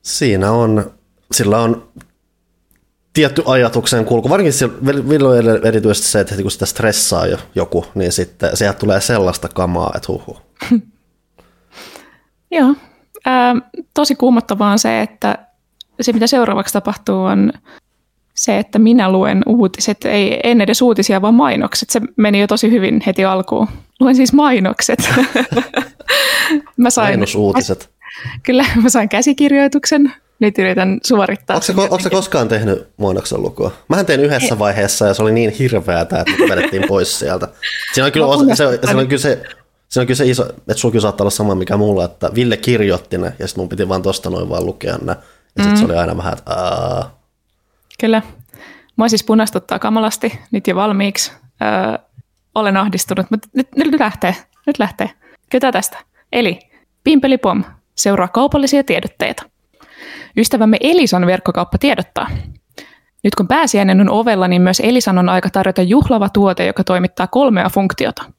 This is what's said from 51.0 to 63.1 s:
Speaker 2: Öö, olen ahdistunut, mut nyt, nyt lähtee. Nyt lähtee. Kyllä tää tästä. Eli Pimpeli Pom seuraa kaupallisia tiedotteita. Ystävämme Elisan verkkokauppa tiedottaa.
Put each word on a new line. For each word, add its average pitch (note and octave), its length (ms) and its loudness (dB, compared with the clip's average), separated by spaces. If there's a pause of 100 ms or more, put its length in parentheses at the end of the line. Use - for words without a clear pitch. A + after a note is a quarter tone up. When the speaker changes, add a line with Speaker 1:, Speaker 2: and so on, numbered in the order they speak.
Speaker 2:
Öö, F#3+ 360 -2 (560)
olen G3+ 220 0
ahdistunut, F#3+ 540 -2
mut G#3+ 100 -2 (140)
nyt, C4 220 -2
nyt C#4+ 240 0
lähtee. G3 360 -2 (300)
Nyt D4 120 -2
lähtee. G3 320 -4 (400)
Kyllä B3+ 100 0
tää C4 120 0
tästä. - 260 -6 (340)
Eli G3+ 260 -2 (460)
Pimpeli C4+ 340 2
Pom G#3 260 0 (300)
seuraa G3 340 0
kaupallisia C#4 560 2
tiedotteita. - 580 -4 (920)
Ystävämme A3 440 4
Elisan C4 460 2
verkkokauppa F3+ 520 -2
tiedottaa. - 480 -2 (960)